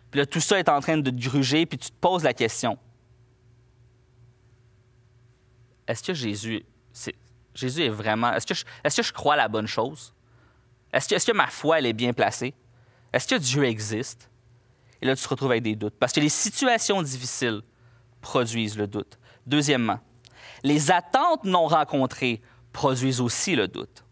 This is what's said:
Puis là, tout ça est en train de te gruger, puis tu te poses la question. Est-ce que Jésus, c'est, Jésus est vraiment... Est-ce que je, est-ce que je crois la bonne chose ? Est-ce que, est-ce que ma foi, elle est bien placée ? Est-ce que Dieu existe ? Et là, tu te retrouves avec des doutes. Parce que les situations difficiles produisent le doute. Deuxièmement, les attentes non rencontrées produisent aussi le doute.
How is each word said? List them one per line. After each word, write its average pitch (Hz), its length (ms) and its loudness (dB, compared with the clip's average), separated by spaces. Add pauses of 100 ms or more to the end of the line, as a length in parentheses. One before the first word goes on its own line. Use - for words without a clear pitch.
(100)
Puis 139 80 0
là, 143 80 2
tout 160 140 -4
ça 196 180 4
est 180 100 2
en 143 120 4
train 160 160 0
de 139 140 0
te 123 180 -4
gruger, 139 380 2
puis 143 120 -10
tu - 120 -8
te - 100 -14
poses 180 240 2
la 127 100 2
question. 113 440 -2 (3000)
Est-ce 120 160 -4
que 190 120 -4
Jésus, 110 500 -6 (280)
c'est, - 220 -12 (400)
Jésus 131 300 -4
est 131 40 0
vraiment... 110 440 0
Est-ce - 140 -2
que - 80 -4
je, - 100 -6 (180)
est-ce - 140 0
que 240 60 2
je - 100 -6
crois 147 240 0
la 120 120 2
bonne 110 180 -2
chose ? 123 480 -6 (800)
Est-ce 127 160 0
que, - 60 0
est-ce 180 120 0
que 226 100 2
ma 156 120 2
foi, 160 300 2
elle 139 80 2
est 117 60 2
bien 120 200 -2
placée ? 117 420 -2 (580)
Est-ce - 160 0
que 269 60 0
Dieu 143 300 2
existe ? 110 640 -4 (720)
Et 113 60 -4
là, 135 80 2
tu - 80 -4
te - 60 -6
retrouves 135 220 -2
avec 117 140 2
des 107 120 -2
doutes. 107 220 -6
Parce - 140 2
que - 80 2
les 147 80 4
situations 214 720 0
difficiles 123 580 -4 (600)
produisent 113 580 -2
le 104 80 -2
doute. 104 320 -10 (260)
Deuxièmement, 131 540 0 (640)
les 147 300 4
attentes 294 500 2
non 185 240 2
rencontrées 135 760 0 (320)
produisent 131 480 0
aussi 127 360 0
le 104 100 4
doute. - 460 -14